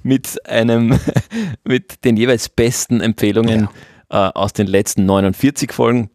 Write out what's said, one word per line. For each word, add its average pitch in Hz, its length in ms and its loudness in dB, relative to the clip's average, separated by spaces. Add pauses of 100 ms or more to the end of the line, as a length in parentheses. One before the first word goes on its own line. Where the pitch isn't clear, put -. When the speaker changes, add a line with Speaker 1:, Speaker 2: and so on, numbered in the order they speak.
Speaker 1:
mit - 440 -2
einem, 117 500 2 (340)
<laughs> 208 320 -8
mit - 420 -4
den 117 100 4
jeweils 117 340 0
besten 117 520 0
Empfehlungen, 107 680 0 (420)
Speaker 2:
Ja. 98 180 0
Speaker 1:
äh, - 40 -4
aus 101 200 -4
den 104 140 0
letzten 98 380 0
neunundvierzig 98 680 0
Folgen. 117 420 0